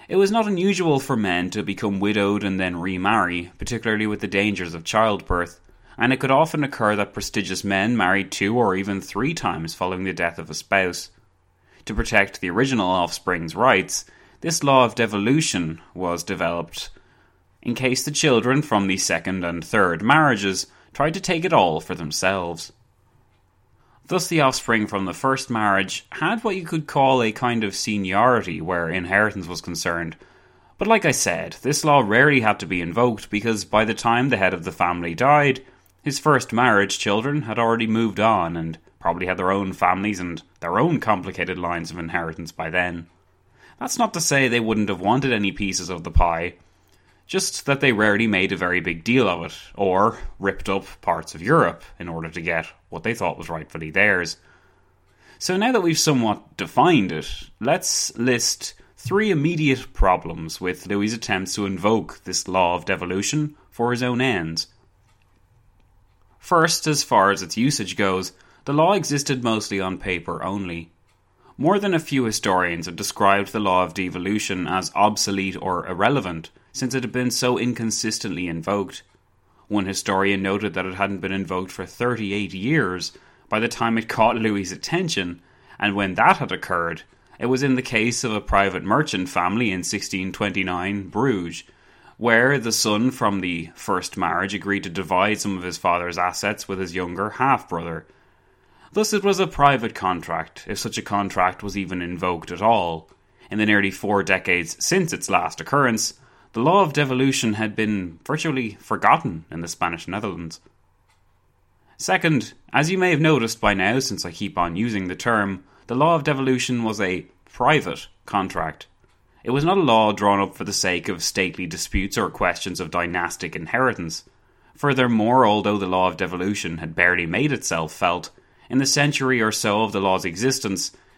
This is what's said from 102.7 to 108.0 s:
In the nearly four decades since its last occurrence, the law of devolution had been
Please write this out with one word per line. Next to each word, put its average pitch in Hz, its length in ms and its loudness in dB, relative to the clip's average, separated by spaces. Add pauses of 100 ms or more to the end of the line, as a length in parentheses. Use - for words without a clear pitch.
In 104 80 -2
the 107 80 4
nearly 101 240 4
four 101 320 0
decades 90 640 0
since 180 280 0
its 90 180 -8
last 87 300 0
occurrence, 120 540 0 (380)
the 113 80 -4
law 180 220 4
of 151 100 2
devolution 131 600 0
had 107 200 -4
been 98 520 -2